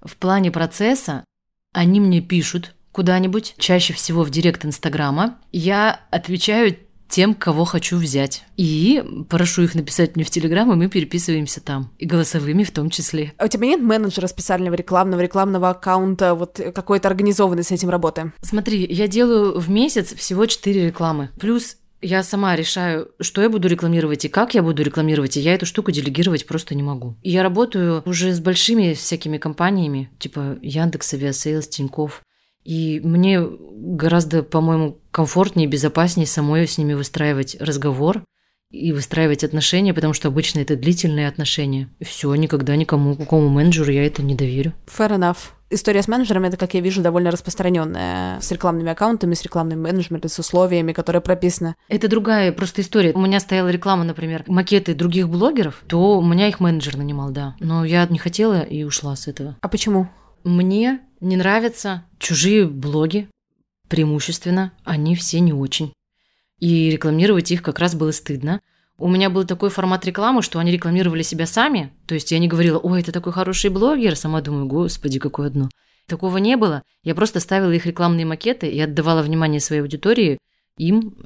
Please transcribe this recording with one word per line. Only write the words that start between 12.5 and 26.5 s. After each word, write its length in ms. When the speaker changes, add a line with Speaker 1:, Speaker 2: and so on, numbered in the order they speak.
Speaker 1:
в 60
том 200
числе. 480
Speaker 2:
А 60
у 40
тебя 180
нет 140
менеджера 460
специального 480
рекламного, 460
рекламного 500
аккаунта, 640
вот 260
какой-то 340
организованной 540
с 80
этим 200
работы? 500
Speaker 1:
Смотри, 480
я 180
делаю 520
в 120
месяц 440
всего 320
четыре 400
рекламы. 520
Плюс 380
я 200
сама 340
решаю, 520
что 200
я 80
буду 200
рекламировать 560
и 40
как 260
я 80
буду 200
рекламировать, 540
и 40
я 140
эту 120
штуку 260
делегировать 540
просто 280